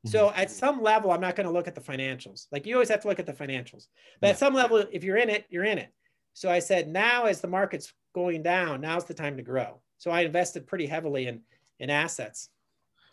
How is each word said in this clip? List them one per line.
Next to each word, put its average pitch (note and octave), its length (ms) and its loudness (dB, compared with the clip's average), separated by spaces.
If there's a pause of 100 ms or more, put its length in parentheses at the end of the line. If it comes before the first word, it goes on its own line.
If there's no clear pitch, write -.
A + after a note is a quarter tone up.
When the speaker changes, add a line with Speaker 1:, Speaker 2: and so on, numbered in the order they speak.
Speaker 1:
So G#3+ 240 4
Speaker 2:
Mm-hmm. F#3 120 0
Speaker 1:
at G3 100 0
some C4 320 -2
level, G#3+ 300 4
I'm E3+ 100 2
not F3+ 140 -2
gonna F#3 140 -2
look F3 180 0
at E3+ 60 -14
the C#3+ 60 -14
financials. C3 720 -8
Like, C#3+ 140 -6
you A#3 80 -4
always A#3+ 160 4
have G#3 120 4
to G#3 60 -2
look F#3+ 100 0
at E3+ 80 -6
the D#3 60 -10
financials. C3+ 540 -10 (340)
But G3+ 80 2
at G3+ 60 6
Speaker 2:
Yeah. - 20 0
Speaker 1:
some C#4 160 4
level, A#3+ 240 4 (160)
if E3+ 120 -6
you're F#3+ 120 0
in A#3 140 4
it, G#3 180 -2
you're F3 160 -4
in G#3 140 0
it. - 160 -12 (400)
So F#3 160 -4
I F3 80 4
said, F3 300 2
"Now A#3 360 2
as F#3+ 160 2
the F3+ 80 -6
market's F#3 460 -2 (200)
going F3 280 -2
down, E3+ 400 0
now's E3+ 240 -2
the E3 80 -12
time C#3+ 240 -6
to B2+ 40 -12
grow." B2 380 -4 (160)
So - 140 -6
I E3+ 120 2
invested E3+ 440 -2
pretty F3 200 -4
heavily C#3+ 420 -4
in, A#2 140 -10 (360)
in B2+ 100 -8
assets. D3 640 -4 (640)